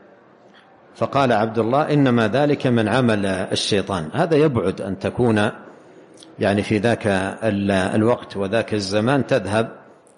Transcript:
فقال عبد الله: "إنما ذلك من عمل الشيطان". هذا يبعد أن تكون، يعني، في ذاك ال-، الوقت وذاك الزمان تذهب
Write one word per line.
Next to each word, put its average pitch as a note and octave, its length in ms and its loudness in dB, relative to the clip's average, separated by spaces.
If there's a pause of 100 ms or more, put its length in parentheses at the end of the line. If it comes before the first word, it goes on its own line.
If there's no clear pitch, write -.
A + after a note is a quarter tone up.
(960)
فقال B2+ 380 0
عبد A2+ 260 0
الله: B2+ 340 0
"إنما B2 360 4
ذلك C#3 380 0
من A#2 220 2
عمل A2 380 2
الشيطان". F#2+ 880 -2
هذا D#3+ 240 0
يبعد A#2+ 440 0
أن G2 180 -6
تكون، G#2+ 520 0 (880)
يعني، G2+ 240 2
في G#2+ 160 0
ذاك G#2+ 280 0 (360)
ال-، G2+ 280 0
الوقت G#2+ 680 0
وذاك G2+ 380 -2
الزمان G#2+ 520 0
تذهب A2 460 0 (440)